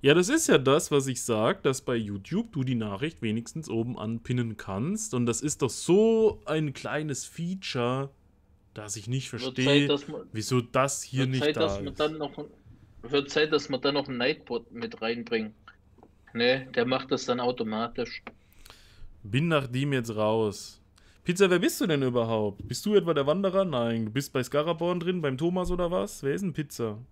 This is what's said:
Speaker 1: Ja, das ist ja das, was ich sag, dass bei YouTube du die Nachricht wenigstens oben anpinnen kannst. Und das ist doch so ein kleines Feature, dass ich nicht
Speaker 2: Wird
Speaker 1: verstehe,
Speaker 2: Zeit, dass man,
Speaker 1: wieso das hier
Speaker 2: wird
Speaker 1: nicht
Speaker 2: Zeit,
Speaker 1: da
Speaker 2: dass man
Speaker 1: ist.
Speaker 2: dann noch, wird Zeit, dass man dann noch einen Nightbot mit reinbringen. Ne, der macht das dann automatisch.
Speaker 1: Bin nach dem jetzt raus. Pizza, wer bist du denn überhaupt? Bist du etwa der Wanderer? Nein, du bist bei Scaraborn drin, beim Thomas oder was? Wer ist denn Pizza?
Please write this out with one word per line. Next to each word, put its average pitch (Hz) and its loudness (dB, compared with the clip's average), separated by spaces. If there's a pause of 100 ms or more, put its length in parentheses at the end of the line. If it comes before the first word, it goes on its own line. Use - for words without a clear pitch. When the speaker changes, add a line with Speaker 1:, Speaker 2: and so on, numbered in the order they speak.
Speaker 1:
Ja, 139 8
das 180 6
ist 320 2
ja 185 8
das, 139 4
was 139 4
ich 127 -4
sag, 113 2
dass 135 0
bei 127 -2
YouTube 113 -4
du 135 -2
die 127 -2
Nachricht 110 -4
wenigstens 117 -4
oben 117 -2
anpinnen 117 -4
kannst. 131 -4
Und 123 2
das 117 0
ist 147 -2
doch 139 0
so 220 4
ein 151 -2
kleines 143 -6
Feature, 139 -4 (640)
dass 107 -10
ich 107 -10
nicht 131 -4
Speaker 2:
Wird - -
Speaker 1:
verstehe, 127 -2
Speaker 2:
Zeit, 143 6
dass 143 -2
man, - -12
Speaker 1:
wieso 117 0
das 131 0
hier 131 -2
Speaker 2:
wird 131 -2
Speaker 1:
nicht 131 0
Speaker 2:
Zeit, 151 0
Speaker 1:
da - 0
Speaker 2:
dass 101 -2
man 98 -8
Speaker 1:
ist. - -18
Speaker 2:
dann 156 -2
noch, 147 -8 (680)
wird 143 -2
Zeit, 156 2
dass 147 0
man 127 -2
dann 139 0
noch 143 -2
einen 127 -6
Nightbot 156 -2
mit 117 -8
reinbringen. 113 -4 (800)
Ne, 127 2
der 120 2
macht 131 0
das 127 -2
dann 123 0
automatisch. 113 -4 (1000)
Speaker 1:
Bin 127 0
nach 147 2
dem 135 -2
jetzt 120 -2
raus. 107 0 (440)
Pizza, 180 4
wer 180 4
bist 302 0
du 277 2
denn 151 2
überhaupt? 113 0
Bist - -8
du 208 2
etwa 170 4
der 139 2
Wanderer? 190 2
Nein, 117 0
du 107 -6
bist 135 -4
bei 131 0
Scaraborn 165 0
drin, 175 -2
beim 131 0
Thomas 175 0
oder 175 0
was? 190 -4
Wer 139 0
ist 185 -4
denn 180 -2
Pizza? 117 -6 (140)